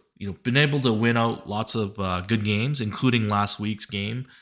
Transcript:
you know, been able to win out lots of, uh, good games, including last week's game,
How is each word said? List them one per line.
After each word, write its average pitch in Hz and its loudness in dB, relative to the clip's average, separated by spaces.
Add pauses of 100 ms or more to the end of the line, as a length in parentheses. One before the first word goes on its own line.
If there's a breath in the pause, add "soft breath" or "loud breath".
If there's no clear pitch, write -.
(180)
you 101 -8
know, 95 -6
been 123 2
able 143 2
to 123 4
win 117 4
out 117 0
lots 107 -2
of, 104 -2
uh, 90 -2
good 104 0
games, 113 0
including 113 2
last 104 2
week's 104 -4
game, 107 -6 (140 loud breath)